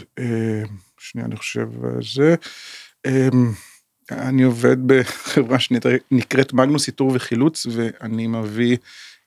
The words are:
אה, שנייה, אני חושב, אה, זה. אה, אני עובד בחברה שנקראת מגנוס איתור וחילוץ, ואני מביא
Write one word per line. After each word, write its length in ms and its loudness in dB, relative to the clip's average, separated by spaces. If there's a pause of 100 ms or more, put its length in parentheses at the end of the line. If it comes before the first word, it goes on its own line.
(180)
אה, 440 -2 (360)
שנייה, 280 -10
אני 100 -8
חושב, 320 -6 (160)
אה, 60 -4 (240)
זה. 200 4 (720)
אה, 220 2 (840)
אני 320 0
עובד 340 4 (100)
בחברה 720 2
שנקראת 960 0
מגנוס 340 2
איתור 280 0
וחילוץ, 580 0
ואני 540 -4
מביא 500 0 (500)